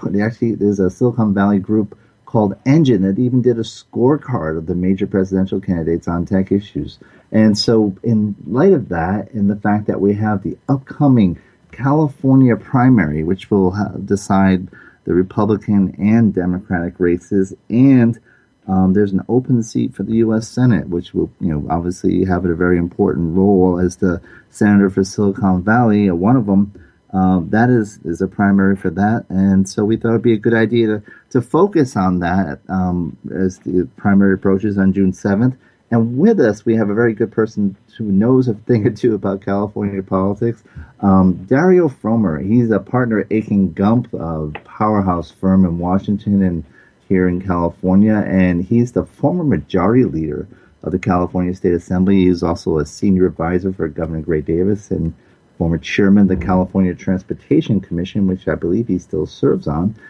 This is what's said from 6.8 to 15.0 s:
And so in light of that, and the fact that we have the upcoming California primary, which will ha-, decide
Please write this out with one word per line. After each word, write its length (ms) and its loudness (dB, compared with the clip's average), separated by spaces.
And 240 4
so 440 2
in 320 0
light 240 2
of 160 0
that, 460 -4
and 160 0
the 80 -2
fact 300 -2
that 120 -2
we 140 2
have 300 -2
the 140 -8
upcoming 680 0
California 800 2
primary, 720 2
which 260 -4
will 200 2
ha-, 340 -4
decide 640 0